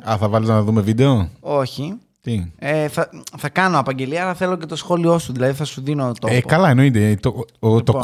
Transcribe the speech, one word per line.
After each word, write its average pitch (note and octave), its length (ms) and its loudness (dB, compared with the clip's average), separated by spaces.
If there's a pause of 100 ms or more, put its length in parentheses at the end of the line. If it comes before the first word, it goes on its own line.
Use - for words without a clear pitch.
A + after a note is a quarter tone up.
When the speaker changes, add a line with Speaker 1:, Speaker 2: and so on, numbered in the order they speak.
(100)
Speaker 1:
Α, A2 80 0
θα G#2 100 0
βάλεις A2 200 2
να A2 140 4
δούμε A2 180 2
βίντεο; A2 480 2 (120)
Speaker 2:
Όχι. C#3+ 540 -4 (260)
Speaker 1:
Τι; F#2+ 380 -6
Speaker 2:
Ε, D3+ 300 -2
θα, D3 200 -4 (300)
θα D3 100 -6
κάνω F3+ 300 0
απαγγελία, C3+ 440 -2
αλλά F#3 120 -4
θέλω F3+ 220 -2
και D#3+ 100 -8
το D#3 100 -10
σχόλιο E3+ 420 2
σου. E3 140 -8
Δηλαδή, B2+ 220 0
θα D3 100 -6
σου - 180 -10
δίνω C3+ 300 -2
τόπο. A2 220 -2
Speaker 1:
Ε, B2 60 2
καλά, E3 280 2
εννοείται. A#2+ 520 4
Το, - 80 -2 (300)
ο, A2+ 100 0
ο, A2+ 140 4
το B2 100 2
Speaker 2:
Λοιπόν. C3 120 -2